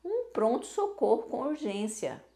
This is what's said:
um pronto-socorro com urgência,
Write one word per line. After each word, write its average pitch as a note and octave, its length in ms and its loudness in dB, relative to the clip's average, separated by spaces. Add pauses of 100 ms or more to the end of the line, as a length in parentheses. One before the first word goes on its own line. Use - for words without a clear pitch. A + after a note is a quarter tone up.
um A4+ 280 -2
pronto-socorro A3+ 920 2
com - 240 -4
urgência, G#3+ 760 -4 (120)